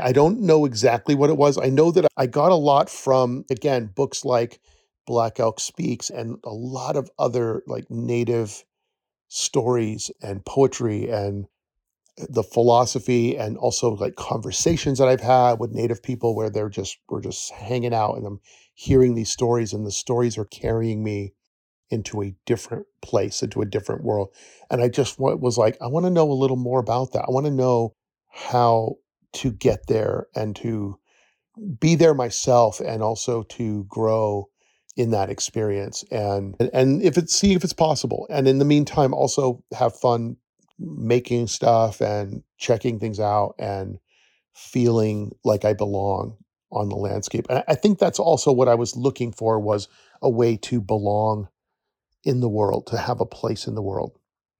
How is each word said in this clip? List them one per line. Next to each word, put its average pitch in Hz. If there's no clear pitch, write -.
I 127
don't 165
know 156
exactly 120
what 143
it 156
was. 143
I 135
know 160
that 156
I 131
got 147
a 180
lot 143
from, 127
again, 127
books 139
like 120
Black 117
Elk 113
Speaks -
and 113
a 117
lot 127
of 135
other, 120
like, -
native 117
stories 117
and 98
poetry 117
and 101
the 117
philosophy 120
and 107
also, 120
like, 104
conversations 135
that 135
I've 131
had 123
with 113
native 113
people 117
where 110
they're 107
just, 98
we're -
just -
hanging 120
out 107
and 110
I'm 101
hearing 127
these 110
stories 117
and 107
the 101
stories 120
are 107
carrying 113
me 101
into 107
a 101
different -
place, 104
into 107
a 107
different 104
world. 104
And 123
I 123
just -
wa-, 131
was 123
like, 113
"I 120
wanna 170
know 160
a -
little 131
more 127
about 127
that. -
I -
wanna 143
know 123
how 117
to -
get -
there 110
and 107
to 104
be 165
there 156
myself 120
and 113
also 110
to 104
grow 110
in 117
that 98
experience. 101
And, 101
and 135
if 175
it's, 170
see 196
if 180
it's 180
possible. 151
And 139
in 135
the 143
meantime, 147
also 135
have 120
fun 120
making 123
stuff 113
and 104
checking 113
things 107
out 104
and 98
feeling 110
like 107
I 107
belong 101
on 104
the 101
landscape." 101
And 127
I, -
I 151
think 202
that's 185
also 156
what 131
I 117
was 117
looking 123
for, 110
was 104
a 135
way 117
to 123
belong 104
in 127
the 120
world, 104
to 117
have 120
a -
place -
in 110
the 110
world. 98